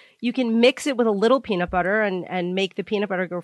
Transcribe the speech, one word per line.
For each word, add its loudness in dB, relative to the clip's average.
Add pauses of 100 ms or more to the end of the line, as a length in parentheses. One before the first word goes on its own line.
(220)
you -2
can 0
mix 4
it 0
with 2
a 2
little 4
peanut -2
butter 0
and, -2
and -4
make -2
the -6
peanut -2
butter -2
go -8